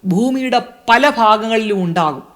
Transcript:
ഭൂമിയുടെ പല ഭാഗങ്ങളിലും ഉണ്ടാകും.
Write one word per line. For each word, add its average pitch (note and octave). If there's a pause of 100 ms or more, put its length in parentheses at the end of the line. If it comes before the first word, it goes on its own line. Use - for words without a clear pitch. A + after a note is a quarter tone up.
ഭൂമിയുടെ B3+ (300)
പല B3
ഭാഗങ്ങളിലും A3
ഉണ്ടാകും. E3 (120)